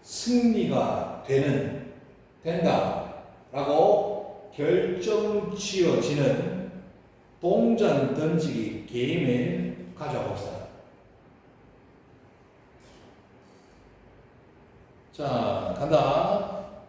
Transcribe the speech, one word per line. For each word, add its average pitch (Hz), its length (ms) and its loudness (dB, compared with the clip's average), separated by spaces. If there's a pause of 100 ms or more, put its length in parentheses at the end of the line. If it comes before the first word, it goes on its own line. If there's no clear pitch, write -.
승리가 - 1300 0
되는, 139 640 0 (480)
된다라고 - 2000 0
결정 202 1040 0
지어지는 147 1160 0 (680)
동전 196 760 2
던지기 156 720 -2
게임을 - 1080 -2
가져봅시다. - 640 -6 (4000)
자, 123 680 -2
간다. 139 880 2 (240)